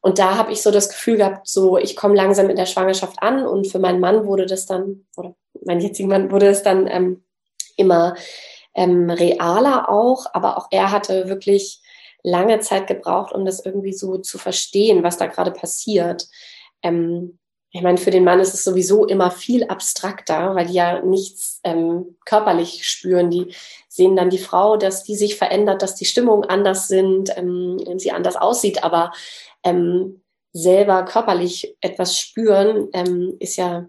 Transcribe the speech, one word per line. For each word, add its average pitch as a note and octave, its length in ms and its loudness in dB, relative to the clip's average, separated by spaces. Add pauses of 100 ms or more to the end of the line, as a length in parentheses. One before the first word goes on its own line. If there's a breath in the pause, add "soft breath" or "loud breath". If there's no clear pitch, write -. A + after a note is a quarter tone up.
Und G3 180 0
da F#3+ 180 2
hab A3 140 -2
ich G#3+ 120 -6
so G#3+ 80 2
das G3+ 180 2
Gefühl - 280 -2
gehabt, G3 320 -2
so, F#3 300 2
ich - 180 -4
komm G3+ 180 2
langsam G3 360 4
in - 60 -2
der F3+ 100 -2
Schwangerschaft F#3+ 560 -4
an. B3+ 240 0
Und G3 220 -2
für F#3+ 100 -6
meinen F#3 220 0
Mann G3+ 260 2
wurde G3 200 0
das F#3+ 200 -6
dann, G3 400 -8 (100)
oder F3+ 180 -16 (300)
meinen F3 160 -2
jetzigen G3 280 -4
Mann G3 220 2
wurde G3+ 160 4
das G3 160 4
dann, F#3+ 260 4
ähm, F3+ 360 -2 (520)
immer, F3 380 4 (600 loud breath)
ähm, F3 360 2
realer F3 760 2
auch. B3 440 2
Aber F#3 260 -2
auch F3+ 120 -12
er F#3+ 200 2
hatte F#3+ 380 -2
wirklich G3 520 -2 (420 soft breath)
lange F#3+ 380 2
Zeit G3 260 -2
gebraucht, F#3+ 460 -4
um G3 120 -4
das F#3+ 200 -6
irgendwie G3 280 -6
so F#3 260 -8
zu F#3+ 200 -12
verstehen, F#3+ 640 2
was F3 140 0
da F#3 100 -2
gerade F#3 260 -4
passiert. F3 760 -4 (540 loud breath)
Ähm, F3 560 -4 (320)
ich F3 120 -10
meine, F3+ 160 4
für F3+ 120 0
den F#3 140 6
Mann F3+ 160 6
ist F#3+ 140 0
es - 100 -6
sowieso F#3 420 2
immer F#3 240 2
viel A#3+ 340 0
abstrakter, F#3+ 880 -4
weil F3 120 0
die F3+ 80 -6
ja F3 280 2
nichts, - 640 -4
ähm, E3+ 600 -2
körperlich F#3 640 0
spüren. F3 420 0
Die F3+ 220 -4 (360 loud breath)
sehen F#3+ 280 4
dann F3+ 140 2
die F#3 80 0
Frau, G3+ 380 2
dass F#3+ 260 -2
die G#3 140 -8
sich G#3 200 -2
verändert, G3 460 0
dass F#3+ 120 -4
die - 100 -12
Stimmungen A3 440 2
anders F#3+ 400 0
sind, F#3+ 480 2
ähm, F3+ 420 -4 (200)
sie F#3 140 -4
anders F3 240 -4
aussieht. A3 480 0
Aber, E3+ 280 0 (540 loud breath)
ähm, F#3 560 0 (300)
selber F#3 520 4
körperlich F#3 760 -2
etwas F3+ 360 -4
spüren, G#3+ 800 2
ähm, F3+ 460 -2
ist - 160 -10
ja F3 320 -4